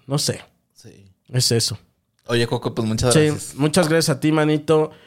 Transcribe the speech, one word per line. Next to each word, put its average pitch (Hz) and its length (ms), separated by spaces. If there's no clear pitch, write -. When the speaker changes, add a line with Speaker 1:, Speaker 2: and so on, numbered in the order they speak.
Speaker 1:
No 139 100
sé. 127 240
Speaker 2:
Sí. 98 320
Speaker 1:
Es 123 220
eso. 113 260
Speaker 2:
Oye, 117 180
Coco, 117 280
pues 110 120
muchas 117 260
Speaker 1:
Sí, 151 140
Speaker 2:
gracias. - 280
Speaker 1:
muchas 151 340
gracias 160 280
a - 20
ti, 151 120
manito. 151 600